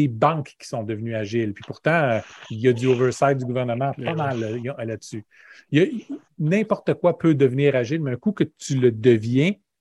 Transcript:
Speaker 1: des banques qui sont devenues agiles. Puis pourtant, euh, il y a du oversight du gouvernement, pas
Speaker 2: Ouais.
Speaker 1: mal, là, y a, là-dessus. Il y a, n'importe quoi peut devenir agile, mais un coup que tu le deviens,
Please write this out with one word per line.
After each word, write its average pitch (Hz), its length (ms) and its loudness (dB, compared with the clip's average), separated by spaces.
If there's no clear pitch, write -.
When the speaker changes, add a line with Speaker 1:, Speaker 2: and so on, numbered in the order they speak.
Speaker 1:
des - 20 0
banques 147 500 -2
qui - 80 -20
sont 120 160 -8
devenues 113 320 -6
agiles. 110 380 -2
Puis - 140 -14
pourtant, - 260 -4
euh, 135 280 0
il 113 80 -10
y 120 100 2
a 127 40 6
du 117 140 -2
oversight 127 500 2
du 127 80 -6
gouvernement, 123 480 -4
pas - 100 -12
Speaker 2:
Ouais. 160 120 -4
Speaker 1:
mal, 139 260 -2
là, 110 120 -4
y 120 180 -8
a, 131 160 -10
là-dessus. 110 400 -10
Il 139 80 4
y 165 40 6
a, 269 340 -4
n'importe 190 560 0
quoi 170 240 0
peut 160 160 4
devenir 135 420 2
agile, 127 260 -2
mais 135 100 -4
un 123 40 -4
coup 208 160 -2
que 160 120 -2
tu - 320 -6
le 123 160 4
deviens, 120 600 2